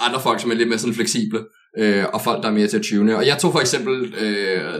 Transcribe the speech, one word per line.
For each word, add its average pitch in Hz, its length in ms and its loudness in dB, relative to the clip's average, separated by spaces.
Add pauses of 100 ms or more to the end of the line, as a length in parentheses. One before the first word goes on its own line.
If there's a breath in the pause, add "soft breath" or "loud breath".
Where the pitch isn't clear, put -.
andre 120 200 -2
folk, 113 200 0
som 117 100 -2
er 113 40 2
lidt 117 140 2
mere 113 100 0
sådan 110 160 -2
fleksible, 110 460 -2 (380 soft breath)
øh, 101 340 4
og 101 100 -2
folk, 110 200 -2
der 110 60 0
er 107 40 0
mere 104 140 4
til 110 120 2
at 104 120 -4
tune. 107 260 4
Og 98 100 2
jeg 143 120 2
tog 170 140 2
for 151 80 2
eksempel, 127 540 -2
øh, 95 640 -2